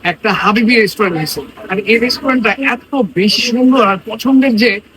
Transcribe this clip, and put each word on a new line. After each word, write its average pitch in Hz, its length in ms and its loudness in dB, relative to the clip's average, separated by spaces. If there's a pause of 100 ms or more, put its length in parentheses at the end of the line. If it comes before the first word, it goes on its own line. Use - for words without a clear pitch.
একটা 175 300 -2
হাবিবি 220 420 2
রেস্টুরেন্ট 196 420 0
হয়েছে। 151 240 -6 (280)
আর 190 100 -4
এই 208 200 0
রেস্টুরেন্টটা 247 520 -2
এত 254 440 -6
বেশি 202 460 0
সুন্দর 247 460 2
আর 196 180 0
পছন্দের 254 500 2
যে 208 240 0 (180)